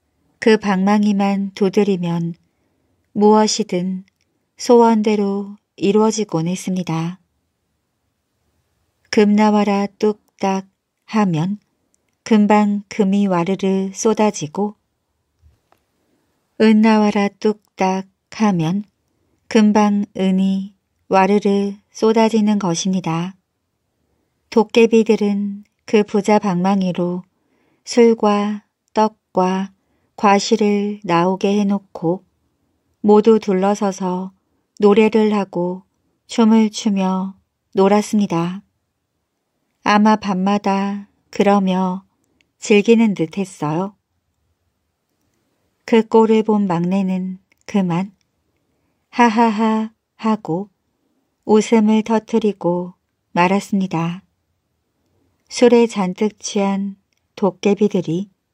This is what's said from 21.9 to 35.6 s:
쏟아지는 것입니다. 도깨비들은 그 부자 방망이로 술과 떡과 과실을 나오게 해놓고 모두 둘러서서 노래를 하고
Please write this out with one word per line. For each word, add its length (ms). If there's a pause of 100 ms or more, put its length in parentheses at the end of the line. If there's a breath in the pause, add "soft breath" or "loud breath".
쏟아지는 680
것입니다. 760 (1120)
도깨비들은 1120 (220)
그 180
부자 360
방망이로 840 (600)
술과 800 (300)
떡과 800 (440)
과실을 880
나오게 560
해놓고 640 (800)
모두 380
둘러서서 920 (480)
노래를 540
하고 500 (440)